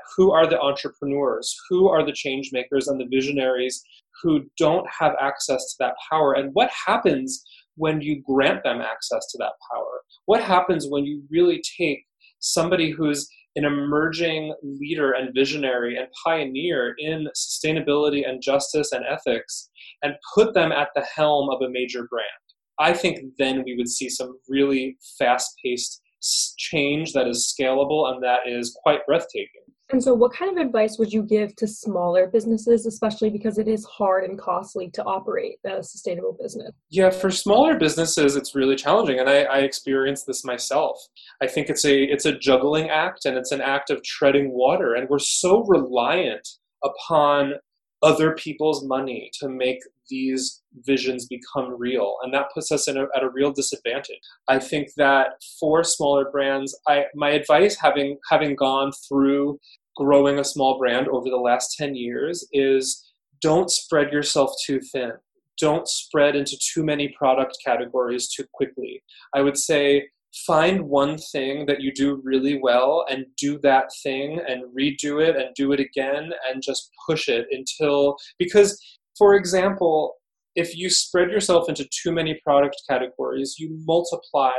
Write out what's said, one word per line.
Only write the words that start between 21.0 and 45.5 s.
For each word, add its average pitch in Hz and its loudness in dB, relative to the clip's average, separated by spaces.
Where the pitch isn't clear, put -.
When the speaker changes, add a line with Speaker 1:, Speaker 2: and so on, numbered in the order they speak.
Speaker 1:
helm 147 2
of 127 -2
a 127 -2
major 123 -6
brand? 110 -6
I 160 4
think 170 -2
then 131 0
we 123 -8
would 120 -2
see 127 -6
some 127 -8
really 135 0
fast-paced - -2
s-, - -2
change 151 -2
that 127 0
is 120 -2
scalable 139 2
and 127 -8
that 123 2
is 120 -6
quite 147 2
breathtaking. 139 -2
Speaker 2:
And 262 2
so 254 4
what 240 4
kind 370 -4
of 311 0
advice 214 0
would 214 -2
you 214 0
give 214 0
to 214 -4
smaller 185 0
businesses, 226 2
especially 214 -2
because 208 -4
it 214 -2
is 214 -2
hard 190 0
and 196 -8
costly 185 -6
to - -6
operate - -4
a 190 -6
sustainable 180 -6
business? - -10
Speaker 1:
Yeah, 185 4
for 185 0
smaller 240 4
businesses, 156 2
it's 139 -4
really 135 2
challenging. 147 2
And 131 2
I, 143 6
I 139 2
experienced 135 0
this 131 -6
myself. 135 -2
I 135 2
think 143 -2
it's - 0
a, 139 6
it's 139 0
a 147 0
juggling 143 2
act, 156 -2
and 131 0
it's 131 -4
an 135 -2
act 139 -2
of 139 -2
treading 139 2
water. 131 2
And 127 -2
we're 143 2
so 190 2